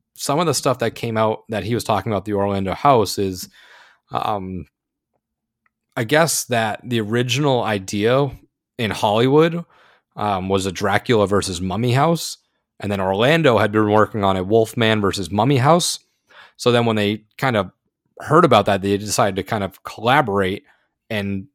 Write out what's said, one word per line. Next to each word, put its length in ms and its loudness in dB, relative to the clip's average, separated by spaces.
some 240 -4
of 80 0
the 80 2
stuff 260 -2
that 140 -2
came 220 -6
out 320 0
that 160 -6
he 100 -4
was 80 -2
talking 300 -2
about 140 -4
the 80 -4
Orlando 400 -2
house 440 2
is, 300 -6
um, 540 -6
I 60 -4
guess 400 0
that 400 -2
the 160 -2
original 640 0
idea 680 0
in 120 -2
Hollywood, 720 2
um, 360 -4
was 160 0
a 60 -2
Dracula 540 0
versus 360 -2
Mummy 300 -2
house. 440 0
And 120 -6
then 80 -2
Orlando 560 2
had 160 2
been 180 2
working 320 2
on 140 2
a 80 -2
Wolfman 560 2
versus 300 -2
Mummy 260 2
house. 420 2
So 120 0
then 140 4
when 120 0
they 280 -2
kind 180 -2
of 140 0
heard 240 4
about 220 4
that, 160 0
they 160 0
decided 380 -2
to 60 -2
kind 220 -4
of 200 -10
collaborate 800 0
and 460 -6